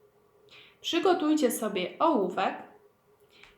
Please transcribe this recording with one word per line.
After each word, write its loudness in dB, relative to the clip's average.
Przygotujcie 2
sobie -4
ołówek 0